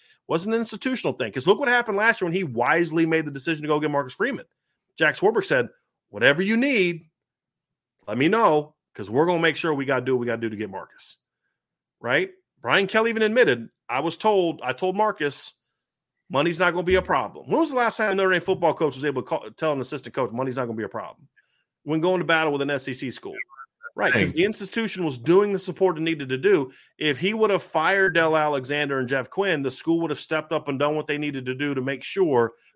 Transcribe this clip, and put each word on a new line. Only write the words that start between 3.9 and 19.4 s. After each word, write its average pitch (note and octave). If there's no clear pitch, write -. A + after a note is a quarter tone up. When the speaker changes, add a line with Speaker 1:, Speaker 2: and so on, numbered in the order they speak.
Speaker 1:
Marcus C#3
Freeman. A#3+
Jack D3+
Swarbrick -
said, B2+
"Whatever C3
you G#3
need, G#3
let A2+
me D3
know, F3
'cause G2+
we're C#3
gonna F3
make D#3+
sure E3
we C#3
gotta B2+
do C3
what A#2+
we A#2+
gotta A2+
do A2+
to G#2+
get G#2
Marcus." -
Right? D3
Brian F3
Kelly A3
even A3
admitted, F#3+
"I B2
was D#3+
told, F#3
I B2+
told F#3
Marcus, G3
money's D#3
not F3
gonna F3
be F#3
a F3+
problem." C3
When A#3
was D#4
the C4
last A#3+
time G#3+
a F#3+
Notre F#3+
Dame E3+
football F3
coach C#3+
was C3
able C#3
to -
call, A2